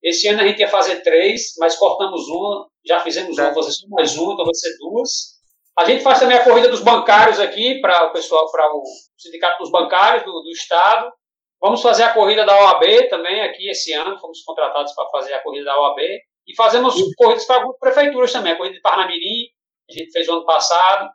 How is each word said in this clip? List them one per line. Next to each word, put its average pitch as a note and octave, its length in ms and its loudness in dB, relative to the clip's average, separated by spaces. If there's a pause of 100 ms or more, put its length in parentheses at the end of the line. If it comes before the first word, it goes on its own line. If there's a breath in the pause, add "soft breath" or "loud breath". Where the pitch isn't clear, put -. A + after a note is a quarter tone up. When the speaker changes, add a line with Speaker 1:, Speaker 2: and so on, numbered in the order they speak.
Speaker 1:
Esse F3 260 -2
ano G#3+ 140 0
a G3 40 2
gente G#3 140 0
ia G3+ 80 2
fazer F3+ 320 -2
três, F#3 580 0
mas E3 160 0
cortamos F#3+ 540 -2
uma, G3 380 -8 (200)
já E3+ 140 0
fizemos E3+ 380 -8
uma, C#3+ 100 0
Speaker 2:
Tá. C#3+ 60 -4
Speaker 1:
vou D#3 80 -2
fazer A#2 120 -6
só - 140 -14
mais D#3+ 300 -2
uma, F#3+ 160 -4
então F3+ 100 -6
vai E3 100 -2
ser E3 240 -8
duas. G#3 320 -6 (680)
A E3+ 80 2
gente C4 180 2
faz C4 160 4
também B3 160 4
a A#3+ 80 4
corrida B3 240 6
dos - 140 -2
bancários A3 580 4
aqui, A#3+ 400 -4
pra F3 280 2
o D#3+ 40 -6
pessoal, D#3+ 400 0
pra D3+ 220 2
o C#3+ 80 -8 (340)
Sindicato E3+ 420 -6
dos E3+ 140 -10
Bancários F#3+ 520 2
do, G3 80 -12
do E3 180 -12
Estado. F3 600 0 (520)
Vamos A#3 180 0
fazer A3+ 240 2
a A3+ 80 2
corrida G#3+ 320 2
da G3+ 180 4
O G3+ 60 8
A F3+ 100 4
B G#3+ 300 4
também F3+ 340 -4
aqui F#3+ 280 -8
esse D#3+ 240 -8
ano, F3 240 -8
fomos - 260 -20
contratados D3 500 -4
pra - 160 -8
fazer C#3 220 -6
a C3+ 100 -6
corrida C#3 220 -12
da C#3+ 160 -2
O C#3+ 60 2
A C3+ 80 0
B. - 80 -6 (440)
E - 100 -20
fazemos A#3 380 2
Speaker 2:
Sim. F#4+ 100 0 (120)
Speaker 1:
corridas A#3+ 280 4
pra B3+ 120 2
algumas B3 220 -2
prefeituras C4 540 2
também, G3+ 200 -4
a - 40 -2
corrida F#3 180 -8
de - 60 -20
Parnamirim, F#3 680 -2 (420)
a D#3+ 40 -20
gente - 180 -14
fez E3+ 180 -4
o E3+ 40 -2
ano E3 140 -4
passado. F3 680 2